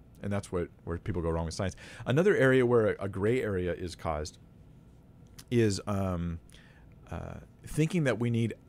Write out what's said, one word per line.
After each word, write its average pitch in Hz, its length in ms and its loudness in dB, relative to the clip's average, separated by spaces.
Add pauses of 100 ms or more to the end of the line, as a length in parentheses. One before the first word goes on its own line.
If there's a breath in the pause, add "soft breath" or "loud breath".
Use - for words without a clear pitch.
(220)
And 101 100 -4
that's 101 180 -4
what, 87 180 -2 (160)
where 85 120 -6
people 87 240 -6
go 82 80 -2
wrong 82 160 -2
with 80 100 -6
science. 95 220 -4 (300 loud breath)
Another 170 280 4
area 131 300 6
where 113 280 6
a, - 120 -6
a 101 40 -4
gray 101 340 0
area 90 320 -2
is 90 200 -8
caused 78 440 -4 (1120)
is, 110 360 4
um, 92 540 -2 (680 loud breath)
uh, - 240 -10 (300)
thinking 160 400 0
that 117 140 2
we 120 120 0
need 117 240 0 (140)